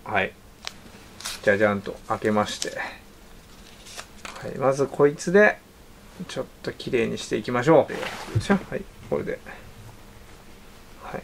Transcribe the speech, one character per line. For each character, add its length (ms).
は 200
い。 100
じ 80
ゃ 80
じ 40
ゃ 120
ん 60
と 140
開 100
け 140
ま 160
し 100
て。 140
は 240
い。 100
ま 160
ず 140
こ 180
い 100
つ 160
で、 280
ち 120
ょ 20
っ 40
と 80
き 180
れ 160
い 20
に 120
し 80
て 100
い 60
き 80
ま 100
し 80
ょ 180
う。 640
は 60
い。 40
こ 60
れ 80
で。 140
は 160
い。 40